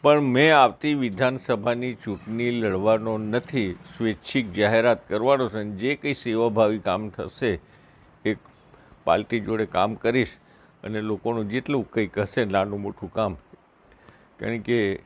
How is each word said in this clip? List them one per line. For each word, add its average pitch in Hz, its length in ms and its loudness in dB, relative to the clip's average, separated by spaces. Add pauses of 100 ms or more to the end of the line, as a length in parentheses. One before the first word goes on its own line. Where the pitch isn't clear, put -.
પણ 147 200 6
મેં 143 360 6
આવતી 139 360 4
વિધાનસભાની 123 1000 -2
ચૂંટણી 110 580 -4
લડવાનો 110 680 0
નથી, 107 580 -4 (220)
સ્વૈચ્છિક 113 540 -2
જાહેરાત 113 580 2
કરવાનો 123 400 2
છે. 107 80 -8
અને 104 140 -6
જે 113 240 -2
કંઈ 143 180 -6
સેવાભાવી 110 640 2
કામ 101 320 -4
થશે, 98 500 -4 (640)
એ 107 100 0 (680)
પાર્ટી 101 360 0
જોડે 107 260 -2
કામ 98 280 0
કરીશ. 113 340 0 (560)
અને 107 180 -6
લોકોનું 107 480 -4
જેટલું 127 420 -4
કંઈક 104 280 -2
હશે 107 260 -2
નાનું 101 360 -2
મોટું 98 320 -10
કામ, 101 240 -2 (1000)
કારણ 113 200 -6
કે 107 460 0